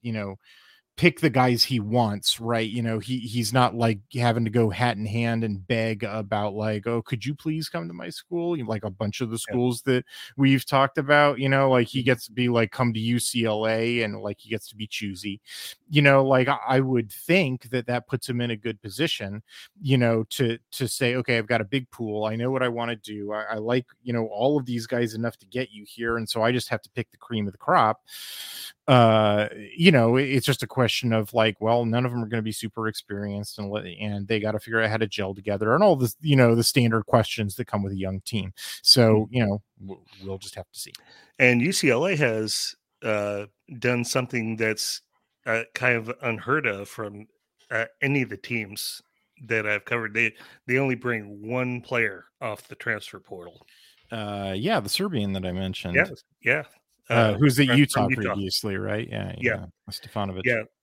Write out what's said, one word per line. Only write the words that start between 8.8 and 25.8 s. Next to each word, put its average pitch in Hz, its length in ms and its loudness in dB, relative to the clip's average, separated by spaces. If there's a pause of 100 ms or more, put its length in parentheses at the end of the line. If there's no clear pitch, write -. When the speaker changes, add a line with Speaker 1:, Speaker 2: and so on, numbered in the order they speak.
Speaker 1:
a 107 60 -6
bunch 104 320 -4
of 117 80 -4
the 113 60 -6
Speaker 2:
Yeah. 110 180 -8
Speaker 1:
schools 123 300 2
that 127 200 2 (320)
we've 135 300 4
talked 135 320 2
about, 147 420 4
you 135 80 0
know, 135 220 4
like, 123 180 4
he 135 120 -4
Speaker 2:
Mm-hmm. 120 60 -2
Speaker 1:
gets 127 200 2
to 110 80 -20
be 123 160 0
like, 117 220 2
"Come 120 200 0
to 110 80 -4
U 117 180 0
C 117 280 -2
L 110 200 0
A," 113 380 0
and, 104 160 -6
like, 101 220 -8
he 104 80 -20
gets 107 180 -6
to - 80 -20
be 107 120 -8
choosy. 98 520 -8 (500)
You 147 120 4
know, 139 240 8
like, 131 240 4
I, 131 180 0
I 131 140 4
would 123 320 0
think 147 560 0
that 120 180 -4
that 123 220 -4
puts - 180 -6
him 120 140 -2
in 120 100 -2
a 113 60 -6
good 104 240 -8
position, 107 600 -6 (400)
you 135 160 2
know, 117 340 2
to, 117 260 0 (140)
to 123 180 -4
say, 123 260 0
"Okay, 123 220 0
I've 107 100 -2
got 117 140 2
a 107 40 -4
big 127 260 -4
pool. 107 340 -4
I 110 100 -2
know 120 160 -2
what 135 100 -2
I 127 60 0
wanna 117 300 -4
do. 104 340 -10
I, 107 200 -4
I 113 40 -4
like, 120 300 -2 (180)
you 123 80 -6
know, 117 160 -2
all 120 300 2
of 131 80 -2
these 117 200 -4
guys 120 280 -2
enough 113 240 -4
to - 80 -20
get 120 260 -6
you 104 160 -18